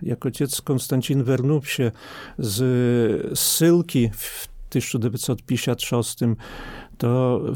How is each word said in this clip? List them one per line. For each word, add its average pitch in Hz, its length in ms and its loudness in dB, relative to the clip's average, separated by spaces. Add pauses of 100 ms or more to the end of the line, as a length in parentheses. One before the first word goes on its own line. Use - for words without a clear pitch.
Jak 113 240 -4
ojciec 135 340 -2
Konstancin 135 640 0
wernął 135 380 2
się 123 300 0 (460)
z 120 1000 2
Sylki 165 760 4
w - 360 -10 (200)
tysiąc 117 360 -2
dziewięćset 120 380 -2
pięćdziesiąt 123 400 -2
szóstym, 120 540 0 (600)
to 123 420 2 (160)